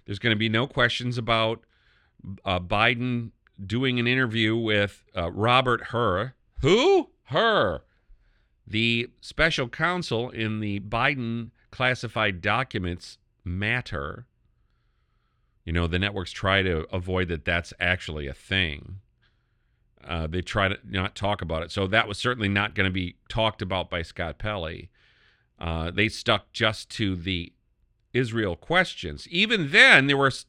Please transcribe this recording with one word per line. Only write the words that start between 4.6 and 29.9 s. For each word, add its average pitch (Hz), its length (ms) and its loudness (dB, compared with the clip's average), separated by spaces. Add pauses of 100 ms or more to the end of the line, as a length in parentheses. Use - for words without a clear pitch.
uh, 87 160 -2
Robert 120 580 2
Hur. 113 440 0 (280)
Who? 277 500 6 (140)
Hur. 156 580 2 (800)
The 117 440 0 (120)
special 151 480 -2
counsel 160 600 -2
in 110 280 -4
the 101 200 -4
Biden 117 720 -2 (180)
classified 110 720 -2
documents 104 800 -4 (240)
matter. 92 840 -4 (1400)
You 82 80 -4
know, 87 120 2
the 87 140 0
networks 101 320 -4
try 98 320 2
to 85 280 0
avoid 92 360 -2
that 82 180 -4
that's 85 340 -2
actually 85 460 -2
a 67 80 -8
thing. 90 680 -4 (1040)
Uh, 80 220 -4
they 85 160 -2
try 98 260 0
to 98 160 -2
not 98 320 -4
talk 101 280 -2
about 80 180 -4
it. 82 100 -10
So 98 140 0
that 110 220 2
was 101 100 -8
certainly 123 320 -2
not 101 240 0
gonna 95 160 0
be 92 280 -4 (100)
talked 110 340 0
about 92 260 -4
by 87 140 -6
Scott 85 380 -8
Pelley. 90 500 -6 (680)
Uh, 82 340 -4
they 101 160 0
stuck - 460 -2
just 110 360 -2
to 95 280 -2
the 87 340 -4 (640)
Israel 110 420 0
questions. 120 720 -4
Even 185 440 0
then, 202 360 8